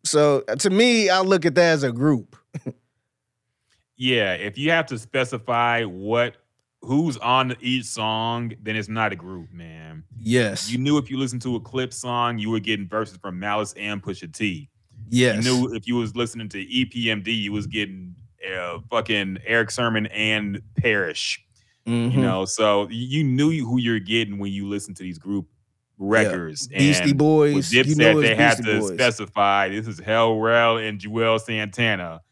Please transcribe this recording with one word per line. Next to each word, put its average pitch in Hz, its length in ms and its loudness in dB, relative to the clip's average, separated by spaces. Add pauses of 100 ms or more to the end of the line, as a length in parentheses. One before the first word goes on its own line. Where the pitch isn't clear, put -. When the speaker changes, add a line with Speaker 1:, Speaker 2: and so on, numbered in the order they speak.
Speaker 1:
So, 147 440 4
uh, 117 80 -2
to 185 140 0
me, 220 400 4
I 185 120 4
look 185 240 2
at 143 100 2
that 170 180 6
as 143 100 0
a 123 80 0
group. 127 440 0 (300)
<laughs> - 80 -8 (1200)
Speaker 2:
Yeah, 117 360 2
if 104 240 -6
you 147 140 0
have 165 160 2
to 120 120 -8
specify 120 840 -2
what, 107 520 -2 (460)
who's 139 360 0
on 127 440 2
each 127 240 -2
song, 113 640 -4 (100)
then 107 140 -6
it's 107 140 -4
not 110 240 -2
a - 20 -6
group, 87 380 -14
man. 80 500 -18 (160)
Speaker 1:
Yes. 110 500 0
Speaker 2:
You 120 80 -4
knew 143 200 2
if 127 120 -2
you 131 80 -6
listened 127 260 -4
to 123 120 -4
a 107 60 -4
Clip 127 320 -6
song, 120 440 -2
you 107 120 -4
were 113 100 0
getting 101 300 -4
verses 107 280 -6
from 90 220 -10
Malice 104 380 -4
and 104 260 -8
Pusha 87 300 -10
T. 101 360 -6 (400)
Speaker 1:
Yes. 113 360 2
Speaker 2:
You 123 220 2
knew 117 80 -6
if 104 120 -10
you 120 80 -2
was 113 200 -4
listening 117 340 -6
to 98 100 -10
E 120 260 -4
P 113 240 -4
M 107 120 -2
D, 113 100 -6
you 104 220 -4
was 104 140 -4
getting, 95 480 -8 (300)
uh, 87 340 -8 (100)
fucking 104 560 -2
Eric 113 260 0
Sermon 110 360 -2
and 107 540 -2 (140)
Parrish. 101 680 -2 (460)
Speaker 1:
Mm-hmm. 120 300 0
Speaker 2:
You 135 40 4
know, 95 240 0
so 104 400 2
y-, - 60 -14
you 127 320 -2
knew 139 260 4 (160)
who 123 140 0
you're 117 200 0
getting 101 400 -2
when 98 120 -4
you 98 160 -6
listen 101 280 -8
to 92 80 -16
these 87 160 -10
group 98 280 -4 (520)
Speaker 1:
Yeah. 95 100 -8
Speaker 2:
records. 87 580 0
Speaker 1:
Beastie 143 440 4
Speaker 2:
And 139 60 2
Speaker 1:
Boys, 151 380 6
Speaker 2:
with 90 160 -2
Speaker 1:
you 131 240 4
knew 147 120 4
it - 40 8
Speaker 2:
Dipset, 156 40 6
Speaker 1:
was 151 80 4
Speaker 2:
they 113 120 4
had 117 220 6
Speaker 1:
Beastie 120 60 -6 (100)
Speaker 2:
to 104 80 2
Speaker 1:
Boys. 95 120 -4
Speaker 2:
specify 101 760 2
this 110 180 -6
is 90 120 -10
Hell 110 380 2
Rell 113 420 4
and 107 200 -6
Juelz 113 420 0
Santana. 104 800 -4 (100)